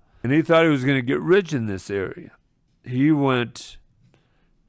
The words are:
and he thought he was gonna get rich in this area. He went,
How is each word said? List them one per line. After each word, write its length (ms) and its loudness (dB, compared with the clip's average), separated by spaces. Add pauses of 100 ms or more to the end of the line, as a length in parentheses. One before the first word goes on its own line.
(220)
and 100 0
he 100 4
thought 220 4
he 60 4
was 140 0
gonna 160 2
get 200 -2
rich 340 0
in 100 -2
this 240 -8
area. 440 -8 (520)
He 260 2
went, 680 -2 (920)